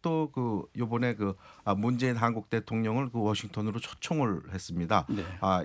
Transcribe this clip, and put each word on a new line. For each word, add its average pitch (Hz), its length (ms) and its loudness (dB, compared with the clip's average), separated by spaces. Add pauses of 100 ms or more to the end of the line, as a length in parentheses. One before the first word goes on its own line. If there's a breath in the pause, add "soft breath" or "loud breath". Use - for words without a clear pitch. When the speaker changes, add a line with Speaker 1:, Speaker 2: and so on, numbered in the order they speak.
Speaker 1:
또 160 320 0
그 117 320 -2 (120)
요번에 117 380 0
그, 101 220 -2 (280 loud breath)
아, 101 100 4
문재인 120 420 2
한국 113 320 0
대통령을 113 640 0
그 117 100 -4
워싱턴으로 107 600 0
초청을 123 720 -2
했습니다. 87 580 0
Speaker 2:
네. 101 140 -2 (160)
Speaker 1:
아, 92 240 4